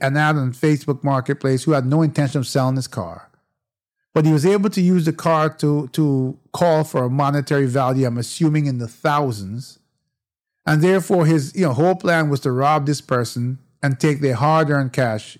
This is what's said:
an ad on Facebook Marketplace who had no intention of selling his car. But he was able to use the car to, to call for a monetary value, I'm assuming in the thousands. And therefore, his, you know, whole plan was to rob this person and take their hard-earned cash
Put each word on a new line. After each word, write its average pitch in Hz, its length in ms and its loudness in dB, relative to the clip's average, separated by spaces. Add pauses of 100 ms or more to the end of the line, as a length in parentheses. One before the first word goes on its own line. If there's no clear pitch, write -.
an 135 160 0
ad 151 180 2
on 131 160 -2
Facebook 147 500 -2
Marketplace 135 640 -2
who 160 80 0
had 131 140 2
no 151 160 2
intention 147 380 0
of 123 80 -4
selling 131 280 0
his 127 120 -6
car. 87 440 -12 (840)
But 156 120 2
he 156 80 4
was 147 120 0
able 202 260 2
to 190 100 -2
use 180 240 2
the 160 80 0
car 156 360 0 (100)
to, 147 280 0
to 135 500 0 (140)
call 160 320 2
for 127 220 -2
a 123 40 -2
monetary 139 580 0
value, 131 380 0
I'm 120 120 -2
assuming 151 480 0
in 127 140 -2
the 117 100 -8
thousands. 127 920 -4 (840)
And 151 160 2
therefore, 185 440 2
his, 156 300 0
you 185 100 0
know, 131 80 0
whole 175 220 2
plan 165 340 0
was 139 120 0
to 135 120 -2
rob 143 320 0
this 147 160 -2
person 123 580 -4 (220)
and 139 180 -2
take 147 220 0
their 131 140 0
hard-earned 147 580 0
cash 113 460 -4